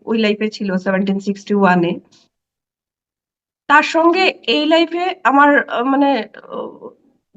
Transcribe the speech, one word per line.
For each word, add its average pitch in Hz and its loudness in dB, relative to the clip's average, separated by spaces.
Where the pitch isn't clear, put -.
ওই 220 -2
লাইফে 214 -2
ছিল 196 -4
সেভেনটিন 196 -2
সিক্সটি 196 -6
ওয়ানে, 180 2
তার 294 4
সঙ্গে 339 0
এই 294 0
লাইফে 339 0
আমার, 277 4
আহ, 233 -4
মানে, 269 0
আহ, - -14